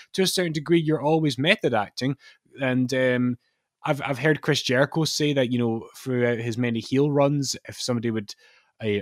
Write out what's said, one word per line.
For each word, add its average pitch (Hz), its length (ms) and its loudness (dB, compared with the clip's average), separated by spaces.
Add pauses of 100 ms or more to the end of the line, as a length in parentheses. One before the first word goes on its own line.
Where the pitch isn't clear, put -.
(140)
to 190 100 0
a 180 40 2
certain 175 260 -2
degree, 165 260 2
you're 156 240 0
always 156 340 2
method 147 380 0
acting, 123 420 -2 (420)
and, 127 360 0
um, 123 420 2 (500)
I've, 147 160 -2
I've 135 140 -4
heard 151 240 2
Chris 147 220 0
Jericho 139 400 2
say 147 300 0
that, 131 180 0
you 123 80 0
know, 113 360 0
throughout 120 440 0
his 117 180 -4
many 120 220 0
heel 139 320 0
runs, 143 440 2 (140)
if 107 100 -14
somebody 117 300 -2
would, 110 240 -4 (500)
uh, 104 180 0